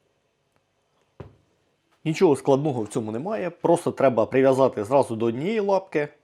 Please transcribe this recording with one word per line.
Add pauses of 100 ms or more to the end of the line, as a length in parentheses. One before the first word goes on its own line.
(2000)
Нічого
складного
в
цьому
немає,
просто
треба
прив'язати
зразу
до
однієї
лапки (160)